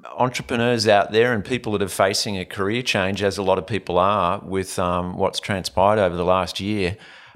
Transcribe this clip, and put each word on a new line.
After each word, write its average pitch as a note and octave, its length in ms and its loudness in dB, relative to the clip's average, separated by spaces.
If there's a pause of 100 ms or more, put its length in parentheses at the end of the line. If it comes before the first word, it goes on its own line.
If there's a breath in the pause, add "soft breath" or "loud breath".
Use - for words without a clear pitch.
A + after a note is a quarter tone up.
(180)
entrepreneurs A#2+ 680 0
out G2+ 240 6
there A#2 220 4
and G#2+ 100 -2
people A#2+ 300 -4
that G2 80 0
are G2 80 0
facing G2+ 500 0
a F2+ 60 -6
career G#2 380 -4
change, G2 400 -2
as G2 160 0
a G2+ 40 -4
lot F#2+ 140 4
of F#2 100 -4
people F#2 320 -2
are F#2+ 460 2
with, F#2+ 340 -4
um, F2+ 380 -2
what's F#2 240 -2
transpired G2 580 0
over F2+ 180 2
the F2 80 -2
last F2+ 360 0
year? G2+ 380 -2 (380 loud breath)